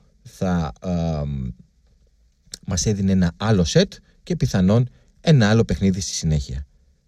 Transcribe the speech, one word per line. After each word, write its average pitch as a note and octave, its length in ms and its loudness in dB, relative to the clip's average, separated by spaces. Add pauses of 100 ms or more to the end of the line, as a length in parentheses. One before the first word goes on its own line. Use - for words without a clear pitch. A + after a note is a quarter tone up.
(240)
θα, F2 560 -4
α, E2 440 -4 (1400)
μας G2 200 -4
έδινε G2 260 0
ένα F#2 260 2
άλλο G2+ 260 0
σετ E3+ 300 0 (300)
και F3+ 120 -6
πιθανόν A#2 540 2 (320)
ένα B2+ 280 4
άλλο A2+ 160 4
παιχνίδι F#2+ 340 0
στη - 140 -8
συνέχεια. D2 540 -4 (400)